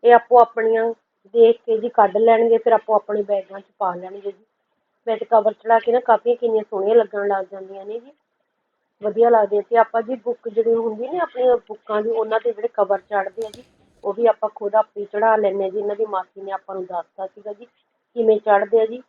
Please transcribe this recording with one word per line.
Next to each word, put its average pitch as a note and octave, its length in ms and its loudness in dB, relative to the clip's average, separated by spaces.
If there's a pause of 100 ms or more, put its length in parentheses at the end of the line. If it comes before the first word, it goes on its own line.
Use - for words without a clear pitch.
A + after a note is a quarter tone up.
ਇਹ A#3+ 100 6
ਆਪੋ A#3+ 260 4
ਆਪਣੀਆਂ A3+ 440 2 (500)
ਦੇਖ A#3 220 6
ਕੇ A3+ 220 -4
ਜੀ A3+ 120 -4
ਕੱਢ G3+ 280 2
ਲੈਣਗੇ, A3+ 400 4
ਫਿਰ A3+ 160 0
ਆਪੋ A3 220 0
ਆਪਣੇ G#3 260 -2
ਬੈਗਾਂ G3 380 -6
'ਚ G3+ 40 -20 (160)
ਪਾ F#3 160 -4
ਲੈਣਗੇ F#3+ 360 -12
ਜੀ। G3 120 -20 (640)
ਵਿੱਚ A3 160 -4
ਕਵਰ A3 300 2
ਚੜਾ A3+ 260 0
ਕੇ A#3 120 -4
ਨਾ A#3+ 80 2
ਕਾਪੀਆਂ A#3+ 360 2
ਕਿੰਨੀਆਂ A3 280 -2
ਸੋਹਣੀਆਂ G#3 320 -2
ਲੱਗਣ G3+ 320 0
ਲੱਗ G3 240 -4
ਜਾਂਦੀਆਂ G3 340 -16
ਨੇ A3 140 -12
ਜੀ, C4 120 -20 (920)
ਵਧੀਆ G#3+ 280 2
ਲੱਗਦੀਆਂ। G#3 320 2
ਤੇ A#3 160 0
ਆਪਾਂ A3+ 240 2
ਜੀ A3+ 140 -6
ਬੁੱਕ A#3 340 -10
ਜਿਹੜੀ A3 240 0
ਹੁੰਦੀ A3+ 340 -4
ਨੇ E4+ 120 -6
ਆਪਣੀਆਂ D#4+ 380 0
ਬੁੱਕਾਂ G#3+ 440 -6
ਦੀ, A3 80 -4
ਉਹਨਾਂ A3 340 -2
ਦੇ A#3+ 80 -2
ਜਿਹੜੇ G#3 160 -6
ਕਵਰ G3 320 -2
ਚੜ੍ਹਦੇ G3+ 480 -6
ਆ - 80 -12
ਜੀ, B3 80 -20 (400)
ਉਹ G3+ 100 -6
ਵੀ A#3 120 -2
ਆਪਾਂ A3 300 0
ਖੁਦ G3+ 200 -6
ਆਪੇ G#3 300 -2
ਚੜ੍ਹਾ A3 300 0
ਲੈਂਦੇ G3+ 280 -2
ਹਾਂ F#3+ 80 -4
ਜੀ। G3+ 80 -6
ਇਹਨਾਂ G#3 160 -6
ਦੀ G#3+ 100 -4
ਮਾਸੀ G3 360 -10
ਨੇ G3 100 -12
ਆਪਾਂ F#3+ 240 -12
ਨੂੰ F#3 100 -10
ਦੱਸਤਾ F3+ 420 -12
ਸੀਗਾ G#3 260 -16
ਜੀ G#3+ 120 -20
ਕਿਵੇਂ - 760 -4
ਚੜ੍ਹਦੇ G#3 420 2
ਆ A3 40 2
ਜੀ। A#3+ 240 -10